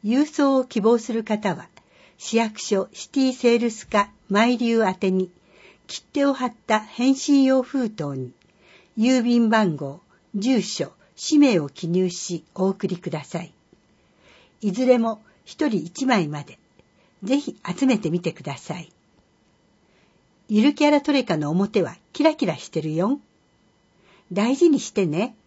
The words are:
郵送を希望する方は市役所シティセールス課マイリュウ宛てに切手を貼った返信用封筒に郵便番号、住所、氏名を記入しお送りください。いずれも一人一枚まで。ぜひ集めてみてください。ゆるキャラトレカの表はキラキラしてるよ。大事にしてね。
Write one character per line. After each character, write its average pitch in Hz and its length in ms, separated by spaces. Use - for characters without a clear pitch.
郵 254 220
送 277 300
を 254 80
希 247 160
望 226 180
す 226 140
る 226 100
方 214 320
は - 140
市 - 180
役 220 240
所 190 320
シ - 180
テ 277 100
ィ 262 120
セ 240 220
ー 240 60
ル 233 100
ス - 160
課 208 240
マ 208 180
イ 247 120
リ 233 140
ュ 226 80
ウ 208 80
宛 185 80
て 190 160
に 185 180
切 - 160
手 277 220
を 277 100
貼 254 120
っ 240 80
た 214 140
返 247 340
信 277 300
用 262 180
封 254 280
筒 165 160
に 131 260
郵 247 240
便 233 280
番 208 260
号、 139 240
住 214 280
所、 - 280
氏 - 240
名 247 220
を 143 80
記 - 180
入 180 240
し 175 320
お 185 100
送 196 220
り 175 100
く - 120
だ 147 120
さ 165 200
い。 - 100
い 202 100
ず 247 120
れ 247 140
も 226 240
一 - 240
人 185 160
一 254 220
枚 202 220
ま 147 140
で。 - 160
ぜ 254 180
ひ - 160
集 180 200
め 254 120
て 175 120
み 175 100
て 165 120
く - 100
だ 139 140
さ - 220
い。 - 140
ゆ 214 140
る 294 120
キ 294 120
ャ - 40
ラ 294 100
ト 294 120
レ 269 120
カ 170 120
の 151 140
表 190 320
は 165 140
キ - 100
ラ 311 120
キ 294 120
ラ 156 100
し - 120
て 156 140
る 156 120
よ。 208 240
大 226 240
事 349 120
に 277 120
し - 100
て 196 160
ね。 170 280